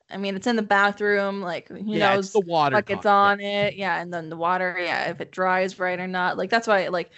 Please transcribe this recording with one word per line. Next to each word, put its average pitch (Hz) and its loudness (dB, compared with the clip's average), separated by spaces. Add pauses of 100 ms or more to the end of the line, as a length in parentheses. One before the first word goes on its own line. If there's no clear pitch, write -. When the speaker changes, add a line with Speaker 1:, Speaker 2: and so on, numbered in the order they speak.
(120)
Speaker 1:
I - -10
mean, 196 -4
it's 190 -6
in 240 2
the 220 2
bathroom, 202 2
like, 175 -8
who - -14
Speaker 2:
Yeah, 202 2
it's - 4
Speaker 1:
knows 196 -2
Speaker 2:
the 214 2
water 160 2
Speaker 1:
what 208 0
gets 190 -4
Speaker 2:
con-, 202 4
yeah. 202 -6
Speaker 1:
on 202 0
it. 202 -2
Yeah, 180 -4
and 175 -10
then 165 -6
the 165 -10
water, 180 0
yeah, 160 -2
if 170 -8
it 165 -12
dries 185 0
right 180 -2
or 185 -6
not. 180 -2
Like, 185 -4
that's 226 0
why, 190 2
like, 170 -4